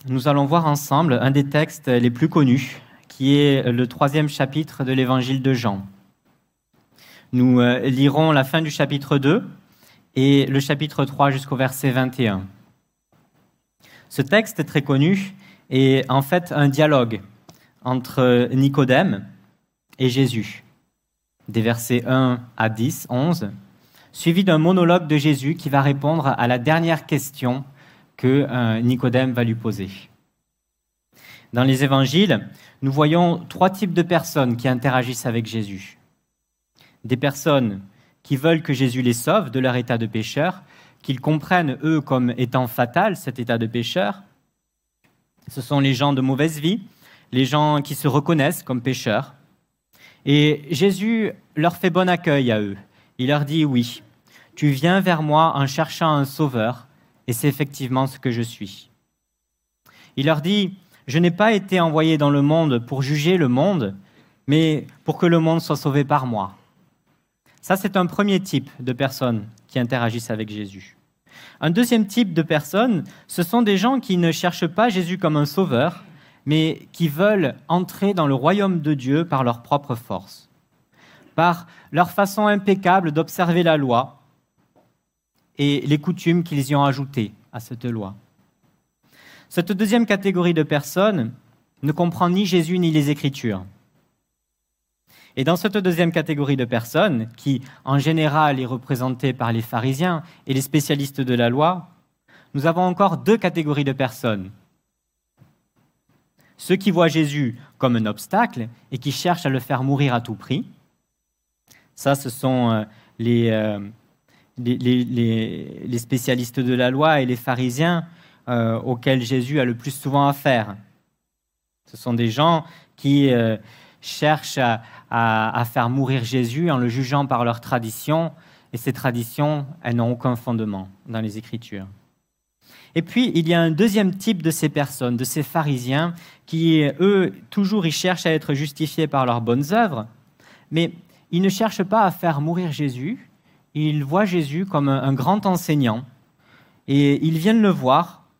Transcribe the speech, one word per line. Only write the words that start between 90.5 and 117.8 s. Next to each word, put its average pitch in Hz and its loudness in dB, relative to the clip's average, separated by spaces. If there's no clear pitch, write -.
de 156 2
personnes 151 0
ne 143 0
comprend 175 0
ni 190 2
Jésus 175 0
ni 170 2
les 147 2
Écritures. 123 -4
Et 131 -2
dans 160 4
cette 190 -2
deuxième 175 2
catégorie 147 0
de 127 0
personnes, 117 0
qui 131 -2
en 139 2
général 151 2
est 131 -4
représentée 127 -2
par 117 -2
les 113 0
pharisiens 135 -2
et 135 -2
les 131 0
spécialistes 143 -2
de 127 0
la 120 2
loi, 160 0
nous 143 -4
avons 165 2
encore 180 2
deux 160 2
catégories 151 -2
de 135 0
personnes. 113 -4
Ceux - 0
qui 196 0
voient 170 4
Jésus 147 0
comme 123 2
un 110 0
obstacle 120 -2
et 131 -8
qui 139 -4
cherchent 170 -2
à 143 2
le 131 0
faire 127 -4
mourir 135 0
à 120 0
tout 117 -8
prix, 127 -6
ça 139 0
ce 135 -8
sont, 123 0
euh, 110 0
les, 117 2
euh, 107 -2
les, 123 -2
les, 123 2
les, 113 -4
les 120 -4
spécialistes 123 -4
de 127 0
la 123 2
loi 147 2
et 131 0
les 123 -2
pharisiens, 127 -2